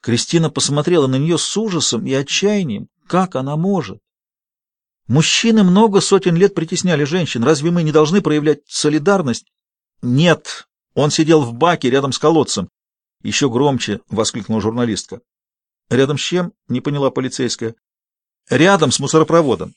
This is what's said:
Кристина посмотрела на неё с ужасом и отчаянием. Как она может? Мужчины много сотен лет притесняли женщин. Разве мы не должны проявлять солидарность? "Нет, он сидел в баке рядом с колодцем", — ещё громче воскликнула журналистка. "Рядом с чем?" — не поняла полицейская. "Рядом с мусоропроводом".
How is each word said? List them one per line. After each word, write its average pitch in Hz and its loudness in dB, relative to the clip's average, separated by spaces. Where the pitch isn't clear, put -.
Кристина 147 -2
посмотрела 143 0
на 131 0
неё 156 0
с - -4
ужасом 170 -4
и 131 -4
отчаянием. 156 -2
Как 180 -2
она 139 -4
может? 160 -4
Мужчины 214 2
много 196 4
сотен 185 2
лет 196 4
притесняли 165 -2
женщин. 147 -2
Разве 151 2
мы 175 0
не 151 0
должны 156 4
проявлять 151 0
солидарность? 151 -2
"Нет, 143 0
он 143 0
сидел 156 4
в 117 -6
баке 147 0
рядом 135 0
с - -6
колодцем", — 147 0
ещё 123 -2
громче 120 -2
воскликнула 110 -4
журналистка. 110 -4
"Рядом 135 0
с - -6
чем?" — 175 -4
не 123 -4
поняла 143 -2
полицейская. 123 -6
"Рядом 156 4
с - -2
мусоропроводом". 147 0